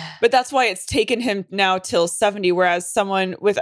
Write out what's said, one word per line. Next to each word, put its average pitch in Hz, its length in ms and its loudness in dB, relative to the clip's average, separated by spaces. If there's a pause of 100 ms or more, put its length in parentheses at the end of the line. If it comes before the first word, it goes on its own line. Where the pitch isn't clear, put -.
(220)
But 233 100 4
that's 254 220 2
why 262 140 2
it's 190 180 -6
taken 226 340 0
him 202 320 -2
now 190 280 2
till 175 280 0
seventy, 196 460 0
whereas 180 360 0
someone 190 520 0
with, 202 200 2